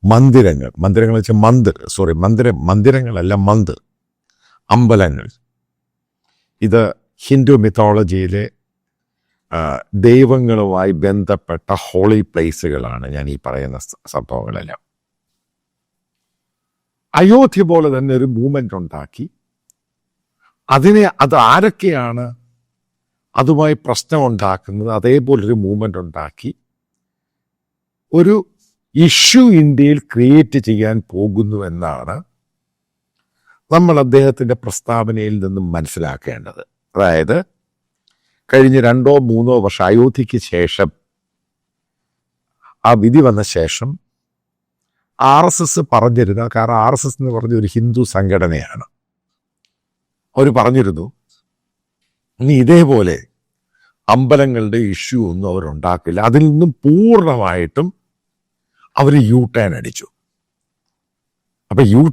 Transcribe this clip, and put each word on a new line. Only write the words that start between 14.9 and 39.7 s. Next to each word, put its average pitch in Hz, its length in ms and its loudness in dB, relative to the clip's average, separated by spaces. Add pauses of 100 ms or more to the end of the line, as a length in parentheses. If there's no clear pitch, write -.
അയോധ്യ 202 480 4
പോലെ 160 340 0
തന്നെ 131 180 -2
ഒരു 127 100 0
മൂവ്മെന്റ് 127 480 -4
ഉണ്ടാക്കി, 85 560 -14 (1400)
അതിനെ, 185 420 4 (100)
അത് 139 140 2
ആരൊക്കെയാണ് 123 1000 0 (1000)
അതുമായി 151 380 0
പ്രശ്നമുണ്ടാക്കുന്നത്, 107 1160 -4
അതേപോലൊരു 120 640 0
മൂവ്മെന്റ് 104 440 -6
ഉണ്ടാക്കി 82 580 -14 (1600)
ഒരു 190 320 2 (500)
ഇഷ്യൂ 220 560 4
ഇന്ത്യയിൽ 147 480 4
ക്രിയേറ്റ് 135 600 2
ചെയ്യാൻ 110 420 -2 (100)
പോകുന്നു 101 540 -4
എന്നാണ് 85 580 -10 (1500)
നമ്മൾ 165 280 2
അദ്ദേഹത്തിന്റെ 131 560 2
പ്രസ്താവനയിൽ 110 920 -6
നിന്നും 95 260 -6
മനസ്സിലാക്കേണ്ടത്. 76 880 -10 (340)
അതായത് 95 500 0 (1080)
കഴിഞ്ഞ 135 280 6
രണ്ടോ 127 360 2
മൂന്നോ 120 420 0
വർഷം 98 260 -4